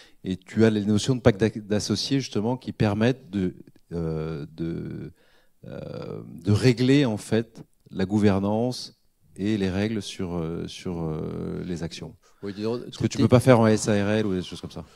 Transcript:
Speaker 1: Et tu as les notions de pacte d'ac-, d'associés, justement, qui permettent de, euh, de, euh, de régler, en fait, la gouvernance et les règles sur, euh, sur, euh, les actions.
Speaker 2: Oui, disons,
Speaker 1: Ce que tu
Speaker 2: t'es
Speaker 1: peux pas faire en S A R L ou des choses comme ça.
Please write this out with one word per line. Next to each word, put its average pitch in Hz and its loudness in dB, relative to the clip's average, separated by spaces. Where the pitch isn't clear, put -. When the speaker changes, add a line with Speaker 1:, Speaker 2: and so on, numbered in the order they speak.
Speaker 1:
Et 90 -4
tu - 2
as 110 8
les 104 0
notions 107 2
de 120 -4
pacte 110 4
d'ac-, 107 0
d'associés, 104 -2
justement, 120 -2
qui 107 -10
permettent 110 0
de, 92 -2
euh, 80 -6
de, 80 -8
euh, - -12
de - 0
régler, 127 4
en 107 -2
fait, - -2
la 95 -2
gouvernance 104 0
et 104 -2
les 95 0
règles 101 -2
sur, 87 -6
euh, 82 -4
sur, 85 -8
euh, 82 -6
les 85 -6
actions. - -10
Speaker 2:
Oui, 101 -10
disons, 110 -6
Speaker 1:
Ce - -14
que 127 0
tu - -4
Speaker 2:
t'es 139 4
Speaker 1:
peux 139 6
pas 123 8
faire 117 8
en 113 6
S 107 4
A 110 2
R 101 2
L 107 2
ou 95 -2
des 92 -2
choses 85 -10
comme - -12
ça. 80 -14